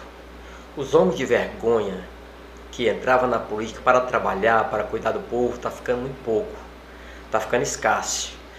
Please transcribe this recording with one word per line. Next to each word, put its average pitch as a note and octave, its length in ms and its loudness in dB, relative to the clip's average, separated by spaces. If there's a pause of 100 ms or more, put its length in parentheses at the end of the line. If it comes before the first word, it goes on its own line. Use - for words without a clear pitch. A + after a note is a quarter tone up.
(760)
Os C#3 180 0
homens F3+ 240 6
de C3 80 0
vergonha G#2 760 2 (680)
que A#2 180 0
entravam B2+ 400 4
na A2+ 100 2
política G#2+ 460 -6
para B2+ 160 6
trabalhar, G#2+ 680 2
para G#2+ 140 0
cuidar A2+ 260 -2
do G#2+ 100 -4
povo, A#2+ 380 -2
tá A#2 120 -4
ficando B2 320 -4
muito C#3 220 -10
pouco, A2 280 0 (800)
tá A2 80 0
ficando A#2+ 240 0
escasso. - 720 0 (260)